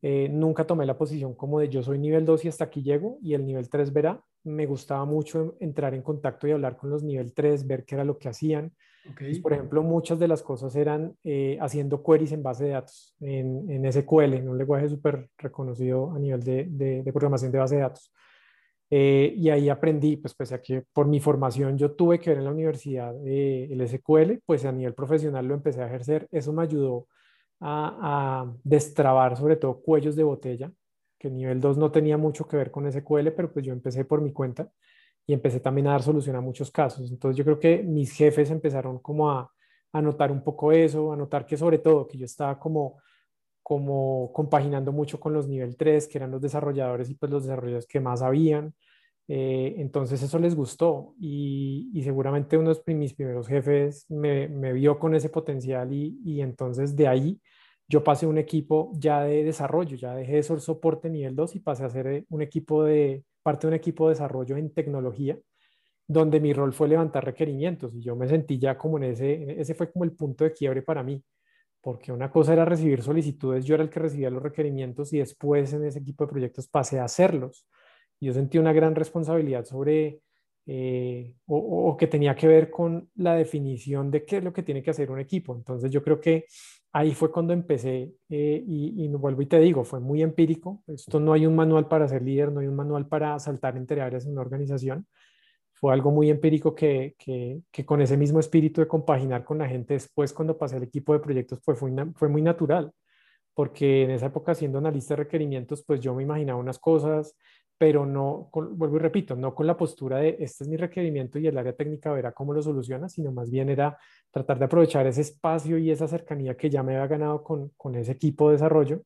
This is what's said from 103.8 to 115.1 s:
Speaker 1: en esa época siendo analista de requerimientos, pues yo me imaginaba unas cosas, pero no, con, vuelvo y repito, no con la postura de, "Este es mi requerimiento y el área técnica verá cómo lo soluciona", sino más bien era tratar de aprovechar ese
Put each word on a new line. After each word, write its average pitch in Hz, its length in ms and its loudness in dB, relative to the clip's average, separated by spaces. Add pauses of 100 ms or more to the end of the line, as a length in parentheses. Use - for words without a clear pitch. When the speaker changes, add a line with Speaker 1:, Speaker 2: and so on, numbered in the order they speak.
Speaker 1:
en 131 80 0
esa 127 160 -2
época 143 260 -2
siendo 143 240 -4
analista 143 380 -2
de 147 80 -2
requerimientos, 143 600 -6
pues 143 160 0
yo 123 140 -4
me 127 100 -4
imaginaba 143 360 -4
unas 123 180 -6
cosas, 156 580 2 (440)
pero 147 260 6
no, 139 460 -4
con, 165 260 -8
vuelvo 156 200 0
y - 20 2
repito, 160 360 -2
no 127 200 -6
con 151 100 -2
la 165 100 2
postura 135 440 -4
de, 156 200 2
"Este 139 240 -10
es 139 60 -8
mi 160 80 -4
requerimiento 160 640 -4
y 156 80 0
el 143 100 0
área 123 180 -4
técnica 151 380 -6
verá 123 180 -4
cómo 143 220 -8
lo 151 80 -2
soluciona", 135 480 -6
sino 147 220 -6
más 123 180 -8
bien 135 200 -2
era 143 280 0 (320)
tratar 135 300 -4
de - 60 2
aprovechar 160 420 4
ese 131 140 0